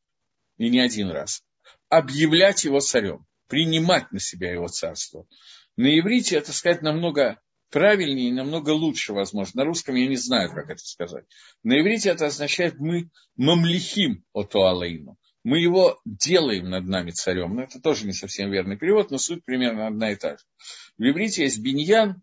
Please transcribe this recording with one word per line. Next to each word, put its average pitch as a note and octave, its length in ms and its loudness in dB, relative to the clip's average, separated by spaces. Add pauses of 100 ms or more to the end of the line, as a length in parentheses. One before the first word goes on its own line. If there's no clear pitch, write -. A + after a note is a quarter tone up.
(560)
и A2+ 120 -2
не B2 120 6
один A2 300 0
раз, - 340 -8 (440)
объявлять D#3+ 760 4
его C#3 160 2
царём, G2+ 460 -2 (220)
принимать D#3+ 640 2
на - 60 -6
себя F2+ 340 -6
его F2 160 -4
царство. - 580 -10 (500)
На C#3+ 220 4
иврите G3 380 2
это D3 160 -4
сказать E3+ 300 0
намного D3+ 580 0 (300)
правильнее D3 600 2
и - 20 -2
намного C#3+ 380 -4
лучше, D#3 420 -2
возможно. G2+ 500 -4
На - 20 2
русском D#3+ 300 -4
я B2+ 120 2
не C3+ 100 0
знаю, A#2+ 360 -2
как D2 180 -10
это - 140 -14
сказать. E2+ 400 -12 (380)
На B2+ 180 4
иврите G3+ 300 2
это E3 160 0
означает D3 520 -4
«мы E3+ 320 -4 (260)
мамлихим E3+ 960 0
ото G2 360 2
алейну». F2 480 -4 (260)
Мы C3+ 160 2
его F3 460 4
делаем A2+ 640 0
над F#2 160 -4
нами F2+ 280 -4
царём. F2+ 420 -2
Но B2+ 80 -6
это C3 180 -16
тоже A#2 260 0
не G2 60 -4
совсем G2 380 -8
верный G2 260 -2
перевод, G3 340 2
но C3+ 60 -4
суть E3+ 280 -6
примерно A#2+ 420 -2
одна A2 260 -2
и G2 40 -6
та D2+ 200 -6
же. - 80 -20 (540)
В G#2+ 40 -6
иврите E3+ 420 0
есть G#2+ 160 -2
биньян, F3+ 640 0